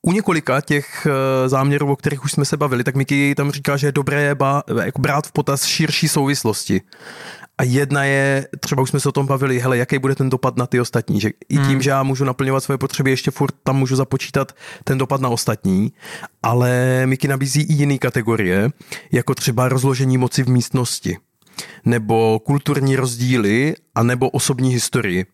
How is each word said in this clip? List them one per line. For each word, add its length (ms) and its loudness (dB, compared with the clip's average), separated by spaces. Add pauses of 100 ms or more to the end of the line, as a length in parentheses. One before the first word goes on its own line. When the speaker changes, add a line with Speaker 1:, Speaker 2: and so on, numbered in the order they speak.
Speaker 1:
u 100 2
několika 500 0
těch, 480 -2
eh, 400 2
záměrů, 420 2
o 40 4
kterých 280 -4
už 80 -4
jsme 140 0
se 120 -2
bavili, 260 0
tak 120 -2
Mickey 400 2
tam 160 0
říká, 260 -2
že 100 0
je 40 2
dobré 440 0
ba-, 280 0 (200)
jako 180 -4
brát 260 0
v 40 -18
potaz 340 -2
širší 420 0
souvislosti. 720 0 (760)
A 60 0
jedna 400 0
je, 440 2 (120)
třeba 220 -2
už 80 0
jsme 100 0
se 100 0
o 20 0
tom 160 0
bavili, 320 0
hele, 180 0
jaký 220 0
bude 160 0
ten 140 0
dopad 280 0
na 100 0
ty 120 2
ostatní, 420 0
že 80 0
i 280 -6
tím, 60 4
Speaker 2:
Hmm. 180 2
Speaker 1:
že 80 0
já 140 2
můžu 220 -2
naplňovat 380 -2
svoje 140 -2
potřeby, 340 -4
ještě 200 0
furt 320 -2
tam 140 0
můžu 180 2
započítat 560 -2 (320)
ten 140 0
dopad 240 0
na 80 0
ostatní, 640 0 (500)
ale 640 2
Mickey 240 0
nabízí 320 0
i 120 0
jiný 260 2
kategorie, 720 0 (420)
jako 240 0
třeba 340 0
rozložení 480 2
moci 260 0
v 60 0
místnosti, 680 0 (680)
nebo 540 2
kulturní 560 0
rozdíly, 800 0 (200)
a 80 2
nebo 260 2
osobní 440 0
historii. 600 -2